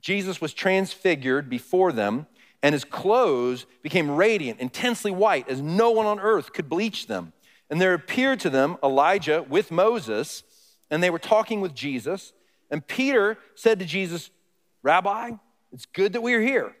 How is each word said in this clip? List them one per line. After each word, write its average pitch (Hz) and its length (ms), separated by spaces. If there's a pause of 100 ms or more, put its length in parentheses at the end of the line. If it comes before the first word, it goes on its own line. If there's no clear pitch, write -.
Jesus 190 400
was 156 120
transfigured 147 960
before 180 400
them, 113 360 (360)
and 147 100
his 143 120
clothes 139 800 (160)
became 151 280
radiant, 156 500
intensely 214 500
white, 185 380
as 131 120
no 185 300
one 220 160
on 208 140
earth 202 320
could 160 160
bleach 196 400
them. 87 240 (360)
And 156 120
there 185 140
appeared 254 460
to 175 100
them 139 340
Elijah 151 580
with 147 300
Moses, 165 720 (460)
and 156 120
they 180 80
were 170 80
talking 214 420
with 175 140
Jesus. 135 580 (380)
And 147 160
Peter 233 520 (160)
said 226 260
to 190 40
Jesus, 170 460 (520)
"Rabbi, 196 500 (400)
it's - 140
good 190 260
that 233 100
we 240 120
are 226 80
here. 220 380